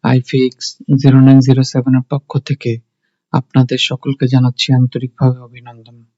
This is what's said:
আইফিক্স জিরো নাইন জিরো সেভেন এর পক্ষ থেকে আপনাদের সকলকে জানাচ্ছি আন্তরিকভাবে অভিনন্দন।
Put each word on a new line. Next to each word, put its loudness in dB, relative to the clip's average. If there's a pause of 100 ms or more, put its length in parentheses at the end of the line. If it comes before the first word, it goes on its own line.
আইফিক্স -2 (320)
জিরো 4
নাইন 8
জিরো 2
সেভেন -2
এর -2
পক্ষ -10
থেকে -8 (600)
আপনাদের -2 (100)
সকলকে -6
জানাচ্ছি -2
আন্তরিকভাবে -2
অভিনন্দন। -20 (200)